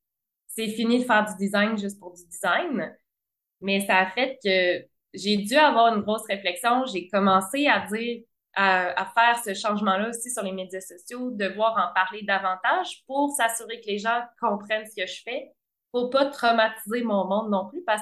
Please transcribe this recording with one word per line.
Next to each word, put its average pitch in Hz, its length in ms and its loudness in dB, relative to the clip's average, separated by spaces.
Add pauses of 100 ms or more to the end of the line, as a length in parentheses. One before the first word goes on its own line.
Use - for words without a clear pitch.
(480)
c'est 220 200 -6
fini 226 320 2
de 247 60 0
faire 214 200 4
du - 180 -8
design 208 320 0
juste 202 240 -6
pour 180 140 -18
du - 140 -20
design. » 196 680 -2 (680)
Mais 196 260 0
ça 190 100 4
a 185 140 4
fait 262 340 -4
que 185 400 2 (300)
j'ai 202 220 0
dû 208 180 -2
avoir 233 400 6
une 208 80 -2
grosse 214 260 -4
réflexion. 196 560 -2
J'ai 190 220 -6
commencé 196 580 2
à 220 220 2
dire, 233 340 -6 (320)
à, 190 480 2
à 190 120 -6
faire 233 300 4
ce 190 160 -6
changement-là 208 500 0
aussi 240 200 -10
sur 220 140 -6
les 190 80 -6
médias 190 300 -8
sociaux, 247 500 -10
devoir 202 420 0
en 185 220 0
parler 208 260 0
davantage 202 840 -2
pour 277 240 0
s'assurer 226 500 -2
que 214 60 -20
les 202 100 -2
gens 233 240 0 (180)
comprennent 214 460 -2
ce - 160 -8
que 185 60 -4
je - 160 -12
fais, 247 280 -10 (400)
pour 247 180 0
pas 269 160 4
traumatiser 233 760 2
mon 202 240 0
monde 208 240 0
non 196 180 0
plus, 349 140 -10
parce 214 180 0